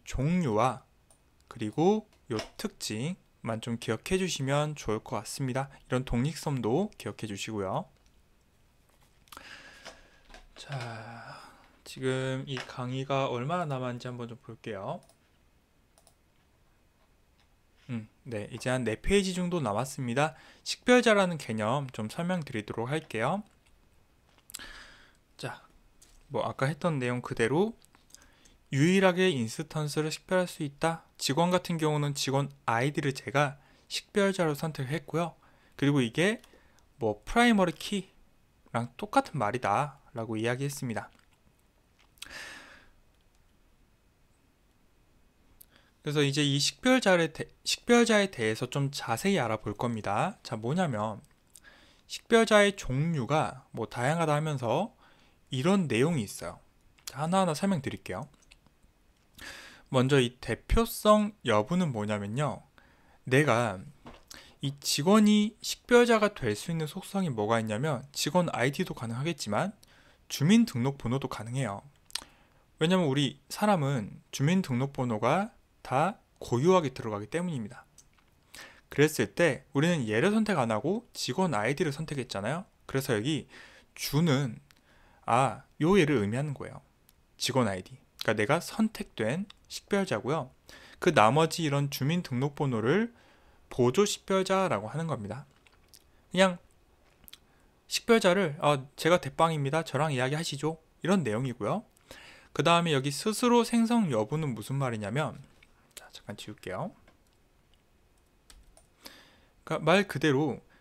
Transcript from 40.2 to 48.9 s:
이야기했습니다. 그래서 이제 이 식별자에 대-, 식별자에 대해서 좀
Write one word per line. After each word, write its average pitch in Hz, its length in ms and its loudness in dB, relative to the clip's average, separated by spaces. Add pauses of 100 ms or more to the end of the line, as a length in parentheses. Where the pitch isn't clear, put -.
이야기했습니다. 120 720 -4 (4000)
그래서 147 200 0
이제 143 200 2
이 139 160 2
식별자에 185 720 2
대-, - 160 -12 (160)
식별자에 220 640 4
대해서 113 380 -2
좀 139 220 -2